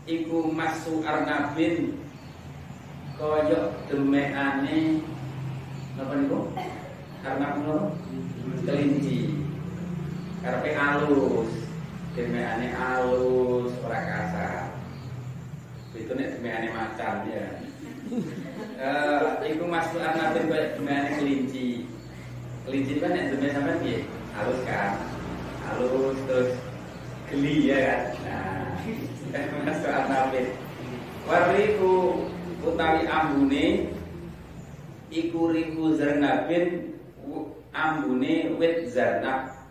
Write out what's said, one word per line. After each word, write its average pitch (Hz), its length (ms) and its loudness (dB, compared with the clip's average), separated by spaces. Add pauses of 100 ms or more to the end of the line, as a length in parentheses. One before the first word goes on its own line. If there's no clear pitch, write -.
Iku 160 460 0
masu 160 560 -2
arnabin 151 880 2 (1200)
koyok 151 540 2 (160)
demekane 139 1120 2 (960)
napa 143 220 -4
niku? 139 200 2 (880)
Arnab 135 360 0
napa? 156 140 2 (880)
Kelinci. - 720 2 (1120)
Karepe 127 320 0
alus. 139 760 4 (680)
Demekane 120 560 -2
alus, 123 1120 4
ora - 240 -2
kasar. - 640 -2 (1200)
Itu - 160 -6
nek - 240 -2
demekane - 360 -4
macan - 560 -2
ya. - 160 -4 (1300)
Eh, 147 760 2
iku 165 140 0
masu 165 340 0
arnabin 160 480 2
koyok 156 280 2
demekane 143 400 0
kelinci. 127 520 0 (1000)
Kelinci 135 320 0
kan 175 160 2
nek 139 160 0
demek 139 200 2
sampean 143 280 2
piye? - 180 0 (380)
Halus - 320 0
kan? 101 240 0 (760)
Halus 131 500 2 (120)
terus 127 220 4 (840)
geli 139 400 4
ya 135 120 6
kan? - 160 4 (1300)
Nah, - 120 -2 (160)
<laughs> - 80 -2
masu 170 200 -2
arnabin. 131 580 2 (800)
Wariku 185 680 6 (720)
utawi 160 460 4
ambune 143 840 4 (1160)
iku 165 420 2
riku 160 440 2
zarnabin, 147 1000 2 (760)
ambune 151 880 2
wit 165 320 4
zarnab. 131 640 0 (140)